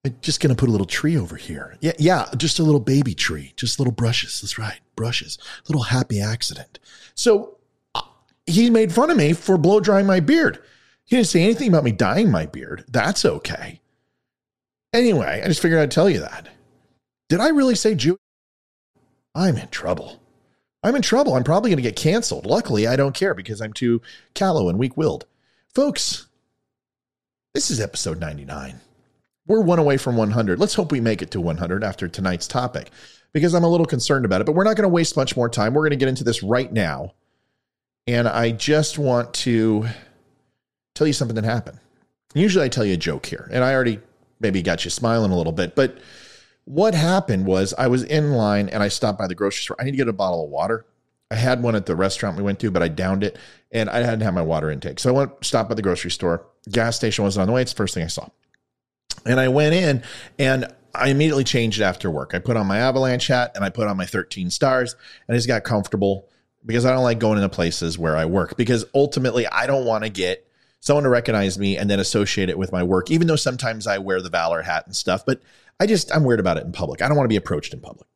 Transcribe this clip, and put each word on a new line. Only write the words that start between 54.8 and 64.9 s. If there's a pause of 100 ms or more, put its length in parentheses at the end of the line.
So
I
went,
stopped
by
the
grocery
store. (240)
Gas
station
wasn't
on
the
way.
It's
the
first
thing
I
saw. (1000)
And
I
went
in (360)
and (280)
I
immediately
changed
after
work.
I
put
on
my
Avalanche
hat
and
I
put
on
my
thirteen
stars (300)